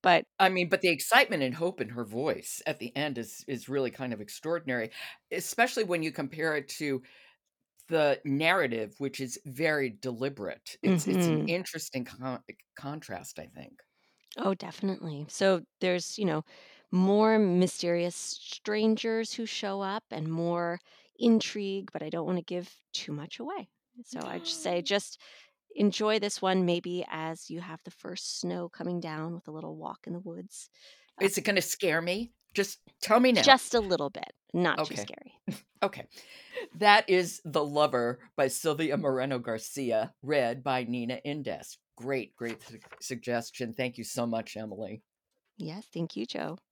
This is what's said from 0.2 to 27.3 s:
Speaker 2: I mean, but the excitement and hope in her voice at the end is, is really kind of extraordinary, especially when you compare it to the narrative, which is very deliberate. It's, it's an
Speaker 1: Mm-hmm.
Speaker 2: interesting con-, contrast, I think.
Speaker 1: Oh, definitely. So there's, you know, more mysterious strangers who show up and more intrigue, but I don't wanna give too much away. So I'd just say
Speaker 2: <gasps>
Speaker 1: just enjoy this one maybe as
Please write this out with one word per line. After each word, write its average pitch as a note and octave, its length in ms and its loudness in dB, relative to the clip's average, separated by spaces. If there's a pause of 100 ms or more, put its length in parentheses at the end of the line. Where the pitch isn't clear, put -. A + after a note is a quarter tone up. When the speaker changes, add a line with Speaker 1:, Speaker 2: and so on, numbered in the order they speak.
Speaker 2:
I F#3+ 100 8
mean, F3+ 200 2
but F#3+ 120 2
the F#3 80 4
excitement F3 540 4
and B2+ 100 0
hope E3+ 280 -2
in A2 80 -4
her A#2+ 160 -6
voice A2+ 600 -4
at D3+ 140 -2
the A#2+ 160 -10
end C#3 220 -2
is, - 300 -10
is B2+ 220 -6
really C3+ 220 0
kind B2+ 220 -6
of G#2 80 -8
extraordinary, C3 720 -4 (400)
especially A#3 520 0
when F3 180 0
you D#3 100 -2
compare D#3 440 -2
it C#3 140 -4 (100)
to C3+ 240 -2 (880)
the D3+ 360 4
narrative, C#3 720 2
which C#3 220 -4
is B2+ 260 -6
very C#3+ 440 0
deliberate. A#2 920 -6
It's, F#3 260 4
it's F#3 200 2
an D#3 120 2
Speaker 1:
Mm-hmm. D#3 100 0
Speaker 2:
interesting E3 560 -6
con-, B2+ 380 -8 (340)
contrast, C#3 600 -10
I D#2 60 -12
think. - 360 -20 (560)
Speaker 1:
Oh, G3 160 0
definitely. F3 760 -6
So F#3+ 320 2 (180)
there's, F3+ 400 -2
you G#3 60 0
know, D#3 180 2 (480)
more G#3 480 6
mysterious F3 760 2
strangers A3 1160 -2
who A3+ 120 -6
show G3 360 -6
up G3 300 -4
and D#3 160 -6
more E3+ 520 0 (380)
intrigue, G3+ 760 2
but E3 100 -8
I D#3 60 -8
don't E3 160 -2
wanna F3+ 160 0
give F3 320 -8 (200)
too - 200 -6
much D3 260 -10
away. B3 300 -8 (340)
So - 200 -12
I'd - 200 -8
just D#4+ 200 -6
say F3 180 0
Speaker 2:
<gasps> F#3+ 160 0
Speaker 1:
just - 220 -6 (560)
enjoy G#3+ 440 2
this G3+ 220 -4
one F#3 240 4
maybe F3 440 0
as D#3+ 400 -8